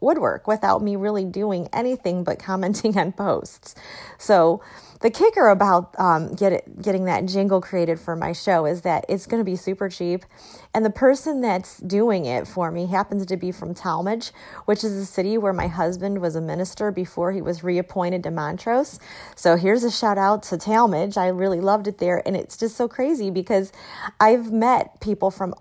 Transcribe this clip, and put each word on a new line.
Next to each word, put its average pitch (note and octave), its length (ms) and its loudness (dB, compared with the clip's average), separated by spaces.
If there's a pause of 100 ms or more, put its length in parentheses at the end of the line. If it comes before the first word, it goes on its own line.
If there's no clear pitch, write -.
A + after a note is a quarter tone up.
woodwork C#4+ 460 0
without G3+ 360 2
me G3+ 140 -2
really G3 300 -2
doing F#3 440 -4
anything G3 540 -2
but E3 140 -2
commenting F#3+ 600 -2
<laughs> - 0 -
on F3+ 140 0
posts. - 640 -4 (420)
So F3 460 4 (400)
the A3+ 80 4
kicker F#4 380 4
about, F#3+ 500 4
um, E3 360 2
get G3 180 2
it, - 300 -6
getting F#3+ 240 0
that D#3+ 180 0
jingle F#3+ 380 2
created E3+ 360 0
for E3 180 -6
my E3 160 -4
show E3+ 340 2
is E3 160 -2
that E3 260 0
it's F#3+ 180 -2
gonna A3+ 180 -2
be F#3 120 -2
super F#3+ 340 -6
cheap. F3+ 340 -4 (480)
And A3 120 2
the A3 60 2
person C4+ 500 2
that's F#3+ 380 -2
doing G3 480 0
it A#2+ 200 -2
for E3+ 240 -4
me F3 160 -6
happens G3 400 -2
to F#3 100 -4
be F3+ 140 -6
from E3+ 240 -10
Talmadge, F#3+ 560 -4 (360)
which G#3 180 2
is G#3+ 80 -2
a G3 140 -6
city G3 300 -2
where G3+ 180 0
my E3+ 120 -2
husband F3+ 540 -2
was E3 160 -2
a D#3+ 40 -2
minister F#3+ 520 -4
before F3+ 400 -4
he F#3+ 100 -4
was E3+ 220 -6
reappointed F3+ 600 -2
to - 60 -6
Montrose. F3+ 680 -2 (340)
So E3+ 220 4
here's G3+ 280 2
a A#3+ 60 2
shout G#3 280 0
out G3+ 260 2
to F3 140 -4
Talmadge. G3+ 580 2
I F#3 120 2
really F#3 320 0
loved G3+ 280 2
it G3 100 -8
there. F3+ 260 0
And F#3+ 120 0
it's - 200 -8
just A3+ 200 -4
so A#3+ 100 0
crazy B3 440 -2
because F#3+ 420 0 (480)
I've A3+ 320 4
met A#3 480 0
people G3+ 300 -2
from F#3 300 -6